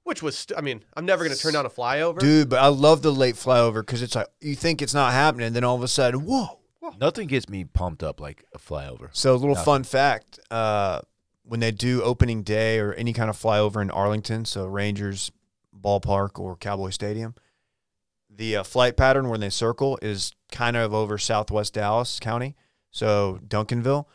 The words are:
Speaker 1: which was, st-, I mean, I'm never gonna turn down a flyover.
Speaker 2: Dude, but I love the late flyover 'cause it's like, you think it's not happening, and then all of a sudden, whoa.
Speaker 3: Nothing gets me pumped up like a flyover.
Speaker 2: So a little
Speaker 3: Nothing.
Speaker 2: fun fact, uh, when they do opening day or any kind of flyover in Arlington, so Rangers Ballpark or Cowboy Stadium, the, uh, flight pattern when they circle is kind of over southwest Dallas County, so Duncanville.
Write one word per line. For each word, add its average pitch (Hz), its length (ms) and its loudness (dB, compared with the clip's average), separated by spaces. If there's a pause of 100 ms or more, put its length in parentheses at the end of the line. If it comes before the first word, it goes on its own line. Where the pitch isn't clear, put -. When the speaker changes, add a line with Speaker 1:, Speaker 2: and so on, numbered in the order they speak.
Speaker 1:
which - 180 -8
was, 151 160 -4
st-, - 180 -10
I 165 60 -6
mean, 127 200 -6 (140)
I'm 165 80 -8
never 180 200 0
gonna 147 120 -4
turn 156 160 -2
down 143 140 0
a - 40 -8
flyover. 147 500 -2
Speaker 2:
Dude, 147 280 6
but 123 120 2
I 139 80 10
love 143 340 6
the 151 100 4
late 131 220 4
flyover 117 520 2
'cause 120 160 -4
it's 120 120 -4
like, 110 140 -2 (120)
you 147 140 -6
think 160 280 -2
it's 127 120 -4
not 135 180 4
happening, 131 360 2
and 117 80 -2
then 120 80 0
all 123 120 2
of 120 60 -4
a 127 60 -4
sudden, 131 360 2
whoa. 240 340 -2 (420)
Speaker 3:
Nothing 170 280 -2
gets 127 200 -2
me 95 160 -8
pumped 85 380 -4
up 76 180 -8
like 73 240 -16 (100)
a - 40 -18
flyover. 69 540 -12
Speaker 2:
So 135 200 2
a 127 40 4
little 139 180 2
Speaker 3:
Nothing. - 100 -2
Speaker 2:
fun 139 200 4
fact, 135 540 -2 (120)
uh, 104 500 0 (420)
when 117 180 -8
they 113 120 0
do 120 300 0
opening 117 400 2
day 110 380 0
or 104 140 -2
any 117 180 -4
kind 110 180 -2
of 104 60 -4
flyover 107 460 2
in 95 80 -4
Arlington, 107 540 -2
so 98 220 -6
Rangers 101 640 -4 (460)
Ballpark 101 640 0
or 95 160 -10
Cowboy 98 340 -6
Stadium, 110 440 -6 (960)
the, 107 260 -4
uh, 98 60 -2
flight 123 340 2
pattern 135 320 4
when 110 120 -2
they 101 100 -4
circle 117 520 -2
is 101 300 -6 (180)
kind 120 260 -2
of 110 180 0
over 104 240 -2
southwest 107 560 -2
Dallas 107 460 -2
County, 120 360 -6 (340)
so 101 560 0
Duncanville. 120 580 -2 (100)